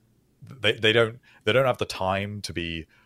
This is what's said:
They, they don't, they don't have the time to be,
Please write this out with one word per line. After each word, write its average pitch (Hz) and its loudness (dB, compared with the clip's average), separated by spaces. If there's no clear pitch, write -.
They, 104 4
they 110 2
don't, 117 2
they 107 2
don't 131 2
have 123 0
the - -2
time 98 -2
to - -10
be, 82 -6